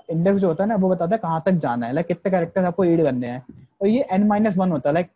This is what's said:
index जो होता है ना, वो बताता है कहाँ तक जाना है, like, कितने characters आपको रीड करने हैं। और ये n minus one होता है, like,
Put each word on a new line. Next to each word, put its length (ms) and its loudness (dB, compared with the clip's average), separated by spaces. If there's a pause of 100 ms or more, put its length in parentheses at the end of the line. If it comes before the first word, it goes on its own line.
(100)
index 280 2
जो 100 2
होता 160 0
है 40 0
ना, 80 0
वो 120 2
बताता 260 0
है 40 0
कहाँ 280 -4
तक 60 4
जाना 340 -2
है, 60 -6
like, 160 -2
कितने 220 -4
characters 360 0
आपको 160 -2
रीड 200 4
करने 240 0
हैं। 200 -10 (360)
और 60 2
ये 240 2
n 100 2
minus 360 2
one 120 2
होता 200 0
है, 60 2
like, 200 -2